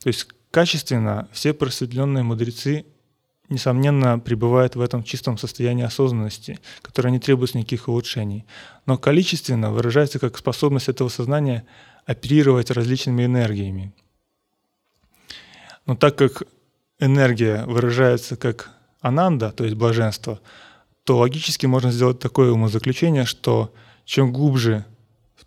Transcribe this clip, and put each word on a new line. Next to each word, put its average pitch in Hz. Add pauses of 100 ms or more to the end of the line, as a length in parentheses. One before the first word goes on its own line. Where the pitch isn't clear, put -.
То -
есть - (240)
качественно 117
все 147
просветлённые 131
мудрецы, 120 (600)
несомненно, 131
пребывают 120
в 120
этом 120
чистом 123
состоянии 123
осознанности, 113 (240)
которое 123
не 127
требует 127
никаких 117
улучшений. 110 (400)
Но 131
количественно 135
выражается 123
как 123
способность 139
этого 127
сознания 127 (400)
оперировать 135
различными 123
энергиями. 101 (1900)
Но 127
так 147
как - (580)
энергия 120
выражается 120
как - (300)
ананда, 135
то 120
есть 107
блаженство, 113 (640)
то 127
логически 139
можно 127
сделать 123
такое 127
умозаключение, 120
что 113 (360)
чем 131
глубже, 123 (600)